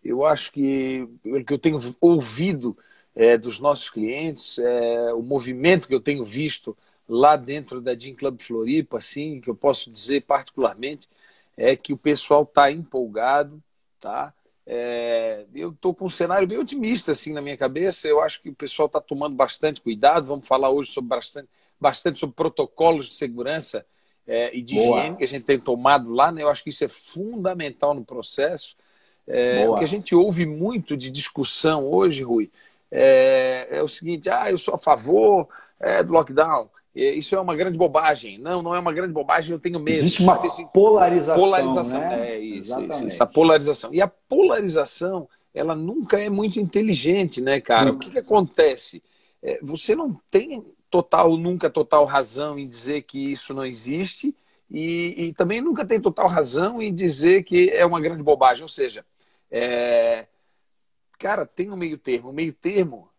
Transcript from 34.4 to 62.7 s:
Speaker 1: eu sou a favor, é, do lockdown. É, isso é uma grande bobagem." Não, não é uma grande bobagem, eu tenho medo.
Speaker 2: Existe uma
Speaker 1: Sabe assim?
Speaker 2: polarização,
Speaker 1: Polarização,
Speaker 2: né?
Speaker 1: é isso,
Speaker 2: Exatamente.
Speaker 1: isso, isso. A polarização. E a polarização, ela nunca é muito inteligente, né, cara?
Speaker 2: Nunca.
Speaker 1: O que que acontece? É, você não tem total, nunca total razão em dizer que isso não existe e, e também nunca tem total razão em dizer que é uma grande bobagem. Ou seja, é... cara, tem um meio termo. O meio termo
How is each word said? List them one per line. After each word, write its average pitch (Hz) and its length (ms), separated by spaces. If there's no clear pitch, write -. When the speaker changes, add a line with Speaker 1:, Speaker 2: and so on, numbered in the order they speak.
Speaker 1:
eu 180 60
sou - 180
a - 20
favor, 170 680
é, 185 240
do 170 80
lockdown. 151 580
É, 135 200
isso 156 220
é 190 40
uma 180 160
grande 175 220
bobagem." 147 600
Não, 170 240
não 170 140
é 180 40
uma 175 120
grande 175 220
bobagem, 165 400
eu 156 60
tenho 170 200
medo. 160 160
Speaker 2:
Existe 170 260
uma 185 140
Speaker 1:
Sabe 175 140
assim? 170 180
Speaker 2:
polarização, 180 760
Speaker 1:
Polarização, 131 600
Speaker 2:
né? 120 300
Speaker 1:
é 110 80
isso, 107 180
Speaker 2:
Exatamente. - 220
Speaker 1:
isso, 135 120
isso. 95 160
A - 40
polarização. 151 640
E 175 80
a 196 60
polarização, 185 1200
ela 160 200
nunca 202 460
é 208 100
muito 202 300
inteligente, 180 800
né, 135 220
cara? 113 300
Speaker 2:
Nunca. 135 60
Speaker 1:
O - 20
que - 120
que 262 80
acontece? 165 840
É, 135 200
você 160 340
não 285 240
tem 247 340
total, 170 480
nunca 170 320
total 151 360
razão 139 520
em 139 60
dizer 131 380
que 139 320
isso 135 200
não 135 120
existe 135 680
e, 170 560
e 165 60
também 185 280
nunca 285 240
tem 220 140
total 185 280
razão 175 540
em 208 140
dizer 175 480
que 180 280
é 175 140
uma 170 140
grande 156 240
bobagem. 131 400
Ou 156 60
seja, 117 360
é... 117 760
cara, 196 260
tem 202 260
um 196 40
meio 165 220
termo. 123 320
O 135 40
meio 160 200
termo 170 640